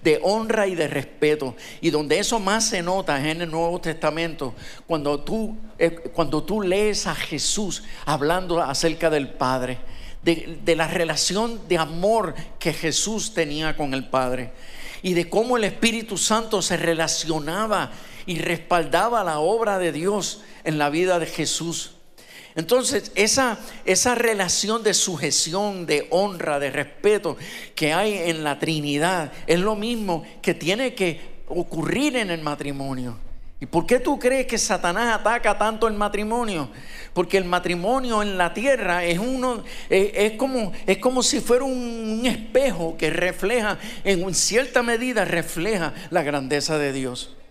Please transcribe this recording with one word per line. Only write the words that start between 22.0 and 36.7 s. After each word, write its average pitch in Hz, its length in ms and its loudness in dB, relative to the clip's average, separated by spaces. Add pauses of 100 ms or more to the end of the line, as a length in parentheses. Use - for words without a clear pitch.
Entonces, 220 600 2
esa, 220 440 2 (280)
esa 190 280 4
relación 220 680 0
de 214 100 2
sujeción, 180 920 0
de 147 240 2
honra, 170 480 0
de 139 120 -2
respeto 175 680 0 (360)
que 156 200 2
hay 208 180 2
en 165 320 -2
la 143 140 0
Trinidad 151 720 0 (140)
es 170 120 6
lo 214 160 2
mismo 208 480 -2 (200)
que 180 100 2
tiene 196 420 0
que - 540 -4
ocurrir 175 680 0
en 208 140 0
el 165 120 -4
matrimonio. 139 760 -4 (400)
¿Y - 60 -8
por 165 220 0
qué 240 140 4
tú 285 180 2
crees 254 280 2
que 233 120 -2
Satanás 196 600 2
ataca 214 380 2
tanto 220 320 2
el 214 60 0
matrimonio? 208 720 -2 (460)